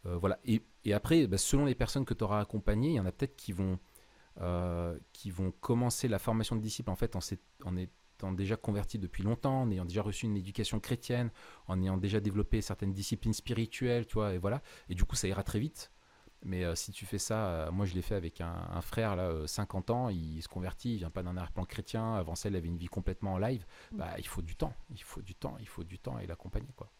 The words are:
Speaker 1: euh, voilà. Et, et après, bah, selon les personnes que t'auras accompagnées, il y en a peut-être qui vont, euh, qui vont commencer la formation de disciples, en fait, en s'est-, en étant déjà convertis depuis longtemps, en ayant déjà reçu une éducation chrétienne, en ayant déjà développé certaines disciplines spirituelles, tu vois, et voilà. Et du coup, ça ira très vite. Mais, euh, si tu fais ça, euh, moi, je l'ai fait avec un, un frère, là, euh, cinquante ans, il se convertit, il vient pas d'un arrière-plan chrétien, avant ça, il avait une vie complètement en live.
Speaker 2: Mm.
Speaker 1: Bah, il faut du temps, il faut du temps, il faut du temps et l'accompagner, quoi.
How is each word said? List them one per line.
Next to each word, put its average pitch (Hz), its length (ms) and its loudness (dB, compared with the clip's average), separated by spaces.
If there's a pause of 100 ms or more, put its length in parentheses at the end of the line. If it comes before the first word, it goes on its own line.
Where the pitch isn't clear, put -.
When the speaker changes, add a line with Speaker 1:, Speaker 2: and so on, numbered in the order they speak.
Speaker 1:
euh, 87 120 0
voilà. 92 280 2
Et, 110 160 4 (220)
et 104 100 4
après, 151 340 6
bah, 92 100 2
selon 143 280 6
les 131 100 4
personnes 127 300 2
que - 80 0
t'auras 104 260 2
accompagnées, 107 500 2
il 165 60 4
y 117 40 4
en 95 60 2
a 92 60 2
peut-être - 240 -2
qui - 160 -8
vont, 92 280 2 (600)
euh, 87 580 0 (160)
qui - 180 -8
vont 92 200 0
commencer 120 560 2
la 104 120 2
formation 113 360 2
de 107 60 0
disciples, 110 280 -4
en 92 60 2
fait, - 200 0
en 90 60 0
s'est-, - 180 -4 (240)
en 90 140 -2
étant - 540 -6
déjà 98 240 2
convertis 104 440 -2
depuis 92 240 -2
longtemps, 131 380 2
en 117 100 2
ayant 92 140 0
déjà 92 160 0
reçu 101 240 -2
une 104 120 2
éducation 101 420 -2
chrétienne, 123 520 0 (360)
en 92 140 2
ayant 95 160 2
déjà 101 220 2
développé 104 420 2
certaines 98 320 -2
disciplines 104 400 0
spirituelles, 117 720 0
tu - 100 -6
vois, 104 180 4
et 92 40 0
voilà. 101 240 2 (280)
Et 90 60 -2
du 87 100 8
coup, - 100 -2
ça - 120 0
ira 95 160 0
très - 160 0
vite. - 320 -4 (520)
Mais, 92 220 0
euh, 85 80 2
si - 180 -4
tu - 140 -10
fais 101 140 -2
ça, 110 300 0
euh, 80 220 0
moi, 101 140 2
je 87 80 0
l'ai 90 80 2
fait 104 140 0
avec 82 260 -4
un, 85 320 -4
un 87 80 -2
frère, 110 340 0
là, 90 140 2
euh, 78 160 0
cinquante - 460 -2
ans, 120 180 2
il 80 320 -2
se - 60 -10
convertit, 92 460 -4
il 107 40 0
vient 85 140 -4
pas 92 100 -4
d'un 90 160 -4
arrière-plan 90 280 -4
chrétien, 113 500 -2
avant 85 180 0
ça, 101 160 -4
il 98 60 0
avait 85 120 -2
une 85 120 -2
vie 87 80 -4
complètement 95 460 -2
en 92 40 0
live. 110 260 0 (280)
Speaker 2:
Mm. 220 60 -8
Speaker 1:
Bah, 85 200 -4
il - 80 -8
faut - 160 -6
du 82 140 -6
temps, 151 180 -2 (160)
il - 140 -12
faut - 180 -10
du 92 140 -12
temps, 135 240 -8
il 107 80 -12
faut - 160 -10
du 87 160 -12
temps 127 180 -6
et 98 80 -8
l'accompagner, - 500 -6
quoi. - 240 -14